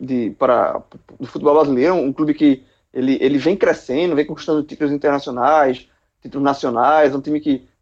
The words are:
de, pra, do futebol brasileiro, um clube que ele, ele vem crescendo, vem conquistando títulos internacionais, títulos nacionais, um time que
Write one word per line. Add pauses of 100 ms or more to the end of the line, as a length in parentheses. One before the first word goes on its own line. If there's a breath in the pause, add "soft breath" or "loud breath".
de,
pra, (380)
do
futebol
brasileiro,
um
clube
que (280 soft breath)
ele,
ele
vem
crescendo,
vem
conquistando
títulos
internacionais, (340)
títulos
nacionais,
um
time
que (140)